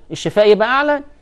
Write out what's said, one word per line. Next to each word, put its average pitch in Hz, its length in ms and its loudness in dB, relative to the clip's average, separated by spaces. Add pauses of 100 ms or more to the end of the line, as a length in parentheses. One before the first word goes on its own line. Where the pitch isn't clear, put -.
(100)
الشفاء 170 400 0
يبقى 208 180 2
أعلى 285 340 -2 (200)